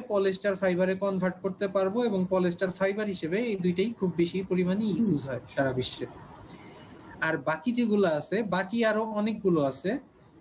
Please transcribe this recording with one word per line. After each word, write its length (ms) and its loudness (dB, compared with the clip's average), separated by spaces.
polyester 480 0
ফাইবারে 400 2
convert 460 0
করতে 260 -2
পারবো 360 2
এবং 260 2
polyester 420 2
fiber 360 -2
হিসেবে 320 -2
এই 160 -2
দুইটাই 440 0
খুব 180 0
বেশি 260 0
পরিমাণে 420 0
ইউজ 420 2
হয় 120 -6
সারা 180 2
বিশ্বে। 320 -2
আর 160 0
বাকি 340 -2
যেগুলো 360 4
আছে, 360 0
বাকি 420 0
আরো 180 2
অনেকগুলো 600 0
আছে, 360 0